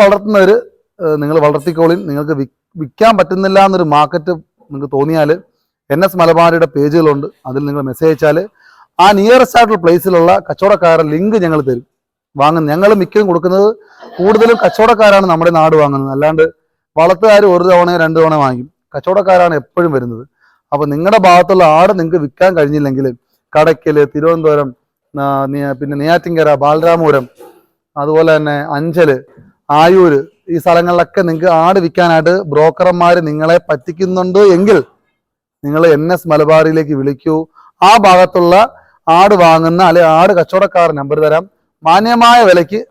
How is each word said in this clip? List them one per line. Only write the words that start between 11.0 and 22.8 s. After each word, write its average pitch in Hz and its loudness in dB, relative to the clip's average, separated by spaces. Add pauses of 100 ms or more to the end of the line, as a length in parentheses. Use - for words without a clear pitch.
ലിങ്ക് 202 -2
ഞങ്ങൾ 156 -2
തരും. 123 -6 (560)
വാങ്ങുന്ന, 156 0
ഞങ്ങൾ 190 2 (120)
മിക്കതും 202 -2
കൊടുക്കുന്നത് 180 0 (500)
കൂടുതലും 220 2
കച്ചവടക്കാരാണ് 202 2
നമ്മുടെ 165 0
നാട് 160 2
വാങ്ങുന്നത്. 139 -4
അല്ലാണ്ട് 156 0 (560)
വളർത്തുകാർ 202 2 (120)
ഒരു 175 0
തവണയോ 175 2
രണ്ട് 160 -2
തവണ 160 2 (100)
വാങ്ങിക്കും, 127 -6 (220)
കച്ചവടക്കാരാണ് 180 0
എപ്പോഴും 170 -4
വരുന്നത്. 120 -8 (480)
അപ്പൊ 143 -4 (100)
നിങ്ങളുടെ 190 0
ഭാഗത്തുള്ള 180 4 (140)
ആട് 190 2
നിങ്ങൾക്ക് 165 -2
വിൽക്കാൻ 180 -2
കഴിഞ്ഞില്ലെങ്കിൽ 143 -2 (500)